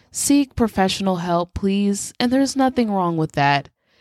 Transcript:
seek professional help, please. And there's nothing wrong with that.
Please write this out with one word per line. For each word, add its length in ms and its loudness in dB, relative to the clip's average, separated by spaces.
seek 420 0
professional 600 0
help, 360 -2
please. 680 -2
And 120 0
there's 240 0
nothing 340 2
wrong 260 0
with 160 -2
that. 360 0